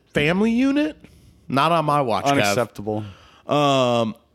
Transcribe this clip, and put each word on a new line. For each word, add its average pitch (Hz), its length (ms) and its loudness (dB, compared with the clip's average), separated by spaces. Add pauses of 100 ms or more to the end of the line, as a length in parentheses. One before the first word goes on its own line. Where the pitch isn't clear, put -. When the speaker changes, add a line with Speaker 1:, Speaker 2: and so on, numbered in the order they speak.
(140)
Speaker 1:
family 175 360 0
unit? 277 460 0 (520)
Not 139 220 0
on 165 140 0
my 147 160 0
watch, 110 240 -2
Kev. 139 80 2
Speaker 2:
Unacceptable. 107 720 -2 (420)
Speaker 1:
Um, 127 680 0 (180)